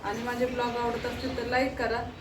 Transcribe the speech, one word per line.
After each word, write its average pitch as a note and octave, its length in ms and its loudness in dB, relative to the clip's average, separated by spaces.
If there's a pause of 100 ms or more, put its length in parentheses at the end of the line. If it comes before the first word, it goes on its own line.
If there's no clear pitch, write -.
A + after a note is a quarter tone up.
आणि G#3+ 200 -2
माझे A#3+ 220 2
ब्लॉग B3 220 0
आवडत A#3+ 380 0
असतील A#3+ 320 -2
तर A#3 80 -2
लाईक B3+ 340 2
करा. A#3 240 0 (180)